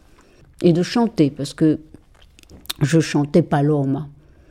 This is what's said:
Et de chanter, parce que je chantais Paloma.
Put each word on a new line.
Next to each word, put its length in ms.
Et 100
de 100
chanter, 480
parce 240
que 240
je 180
chantais 440
Paloma. 680